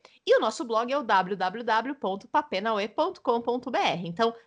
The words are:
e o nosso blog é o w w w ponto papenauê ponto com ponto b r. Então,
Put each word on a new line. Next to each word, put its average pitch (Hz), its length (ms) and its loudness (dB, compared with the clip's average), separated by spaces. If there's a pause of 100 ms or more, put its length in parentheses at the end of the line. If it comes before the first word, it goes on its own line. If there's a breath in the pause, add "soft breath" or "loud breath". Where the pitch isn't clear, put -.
(260 soft breath)
e 508 100 6
o 427 40 4
nosso 247 260 -2
blog 226 260 -2
é 285 60 2
o 294 40 -4
w 196 320 2
w 190 300 -4
w 233 300 0
ponto 196 340 -6
papenauê 220 600 0
ponto 339 340 -2
com 240 180 2
ponto 240 300 -4
b 269 80 -2
r. 175 280 0
Então, 226 280 0 (120 loud breath)